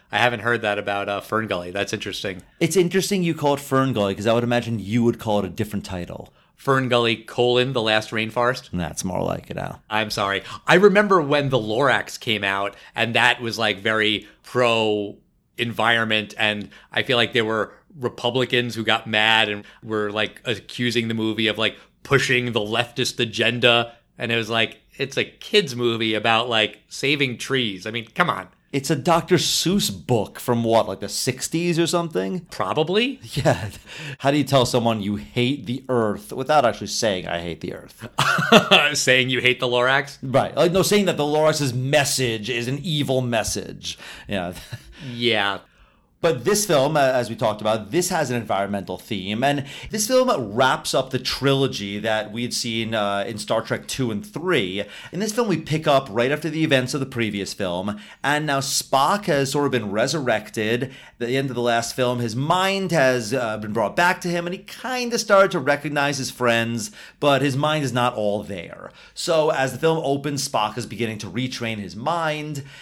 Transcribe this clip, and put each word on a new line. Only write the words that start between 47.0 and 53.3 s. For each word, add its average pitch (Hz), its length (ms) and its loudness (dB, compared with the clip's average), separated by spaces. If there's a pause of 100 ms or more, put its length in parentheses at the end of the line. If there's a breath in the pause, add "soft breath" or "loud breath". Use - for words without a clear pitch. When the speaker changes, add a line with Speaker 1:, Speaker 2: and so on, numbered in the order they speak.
Speaker 2:
as 127 280 2
we 113 60 -6
talked 107 240 0
about, 107 320 -2
this 180 160 0
has 156 240 0
an 123 60 0
environmental 98 600 -2
theme. 104 460 -4
And 143 220 0 (260 loud breath)
this 208 160 -4
film 254 240 4 (240)
wraps 131 380 2
up 135 160 0
the 127 100 -4
trilogy 131 800 0
that 107 320 -2
we'd 117 220 -6
seen, 113 420 -4
uh, 101 320 0
in 110 100 -8